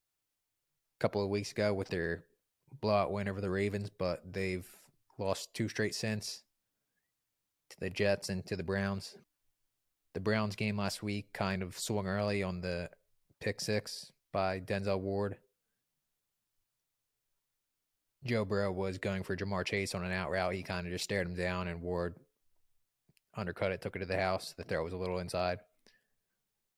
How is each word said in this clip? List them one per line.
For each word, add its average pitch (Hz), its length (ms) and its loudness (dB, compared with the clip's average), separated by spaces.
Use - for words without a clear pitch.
couple 101 260 2
of 98 60 2
weeks 101 220 0
ago 104 240 2
with 95 140 0
their 85 360 0
blowout 101 300 6
win 101 160 0
over 98 120 -2
the 98 120 0
Ravens, 101 400 2
but 90 420 -2
they've 92 340 -2
lost 95 340 -2
two 110 160 0
straight 107 240 0
since, - 500 -4
to - 100 -18
the 92 120 -2
Jets 101 380 2
and 92 180 -2
to 104 80 -2
the 90 80 -2
Browns. 98 560 -2
The - 60 -4
Browns 107 360 2
game 107 200 0
last 101 280 0
week 104 300 -2
kind 95 280 2
of 92 160 -6
swung 104 300 0
early 104 340 2
on 90 200 -2
the 87 280 -2
pick - 220 -2
six - 500 -2
by 95 280 0
Denzel 98 400 0
Ward. 98 400 0
Joe 117 200 2
Burrow 101 280 2
was 95 260 0
going 98 240 -2
for 92 160 -2
Ja'Marr 98 260 0
Chase 98 300 0
on 92 100 -2
an 92 80 0
out 92 200 0
route. 92 240 2
He 90 80 -4
kinda 90 260 -4
just 90 140 -4
stared 95 240 0
him 87 80 -4
down, 90 320 0
and 85 160 -4
Ward 87 360 0
undercut 95 360 0
it, 90 100 -2
took - 160 -4
it - 20 -6
to 90 80 -4
the 92 100 2
house. 95 360 0
The - 100 -10
throw 82 200 0
was 87 100 -4
a 92 40 -4
little 90 220 -2
inside. 90 440 0